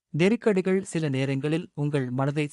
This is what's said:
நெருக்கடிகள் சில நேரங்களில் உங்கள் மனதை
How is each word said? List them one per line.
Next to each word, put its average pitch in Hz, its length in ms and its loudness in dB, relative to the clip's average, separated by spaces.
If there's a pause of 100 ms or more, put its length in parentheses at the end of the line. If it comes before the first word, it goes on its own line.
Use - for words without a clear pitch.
(140)
நெருக்கடிகள் 190 680 2
சில 160 260 -4
நேரங்களில் 135 680 0
உங்கள் 143 360 -2
மனதை 143 420 0